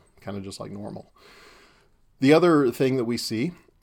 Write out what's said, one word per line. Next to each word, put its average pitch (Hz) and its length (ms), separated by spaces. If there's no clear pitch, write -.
kinda 101 200
just 95 180
like 104 120
normal. - 420
The 135 140
other 156 380
thing 131 260
that 120 80
we 117 100
see 117 380